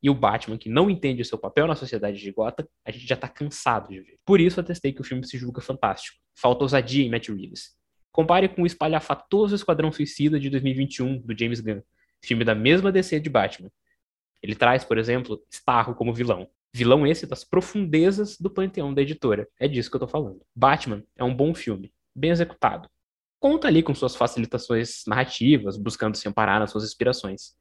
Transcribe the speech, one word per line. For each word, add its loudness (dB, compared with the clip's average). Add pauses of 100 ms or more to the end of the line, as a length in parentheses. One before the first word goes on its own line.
E 4
o 4
Batman, 0
que -12
não 2
entende -2
o -4
seu -8
papel 0
na 0
sociedade -6
de -10
Gotham, -4 (160)
a -12
gente -14
já 0
tá -10
cansado -4
de -16
ver. -20
Por 6
isso 4
atestei -4
que -12
o -8
filme -8
se -10
julga -8
fantástico. -4 (160)
Falta 4
ousadia 2
em -2
Matt -4
Reeves. -10 (400)
Compare 4
com -2
o 4
espalhafatoso 0
Esquadrão 0
Suicida 0
de -2
dois 0
mil 0
e -2
vinte -4
e -2
um, -2
do -8
James -2
Gunn, -6 (400)
filme 0
da 4
mesma 4
D 4
C -2
de -4
Batman. -2 (720)
Ele -6
traz, 2
por 0
exemplo, -2
Starro 0
como -2
vilão. -4 (240)
Vilão 6
esse -2
das -12
profundezas 0
do -4
panteão -4
da 2
editora. 0 (100)
É 0
disso -4
que -8
eu -2
tô -6
falando. -6 (120)
Batman 2 (140)
é -6
um 0
bom 0
filme, -6 (200)
bem -2
executado. 0 (500)
Conta 2
ali 6
com 0
suas -2
facilitações -2
narrativas, 2
buscando -2
se -6
amparar 2
nas 0
suas -4
inspirações. -4